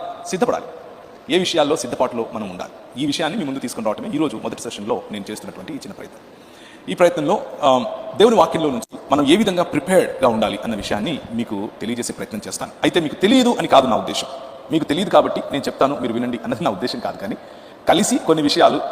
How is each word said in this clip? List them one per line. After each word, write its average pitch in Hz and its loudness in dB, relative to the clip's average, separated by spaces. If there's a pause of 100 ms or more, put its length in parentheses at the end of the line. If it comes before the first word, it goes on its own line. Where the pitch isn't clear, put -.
(280)
సిద్ధపడాలి, 175 -2 (640)
ఏ 170 2
విషయాల్లో 151 2
సిద్ధపాటులో 120 -2
మనం 107 -6
ఉండాలి, 90 -10 (260)
ఈ 139 -2
విషయాన్ని 156 -2
మీ 165 -2
ముందు 135 -4
తీసుకుని 120 -6
రావటమే 107 -4
ఈరోజు 139 -2
మొదటి 110 -6
సెషన్లో 107 -6 (100)
నేను 101 -8
చేస్తున్నటువంటి 98 -10
ఈ - -8
చిన్న 113 -12
ప్రయత్నం. - -16 (720)
ఈ 180 -2
ప్రయత్నంలో, 175 2 (220)
ఆమ్, 127 6 (320)
దేవుని 220 8
వాక్యంలో 165 4
నుంచి 120 -6 (140)
మనం 143 4
ఏ 151 8
విధంగా 196 4
ప్రిపేర్డ్‌గా 170 2
ఉండాలి 110 2
అన్న 113 -2
విషయాన్ని 107 -2 (140)
మీకు 110 -4 (120)
తెలియజేసే 117 -4
ప్రయత్నం - -8
చేస్తాను. - -8 (120)
అయితే 156 2
మీకు 151 -2
తెలియదు 233 4
అని 170 0
కాదు 135 6
నా 107 2
ఉద్దేశం, 87 -4 (440)
మీకు 156 0
తెలియదు 170 0
కాబట్టి - 4 (100)
నేను 139 -2
చెప్తాను, 143 0
మీరు 120 0
వినండి 123 -2
అన్నది 120 -4
నా 135 2
ఉద్దేశం 123 -4
కాదు. - -6
కానీ 196 -6 (540)
కలిసి 220 4
కొన్ని 156 2
విషయాలు 143 4 (100)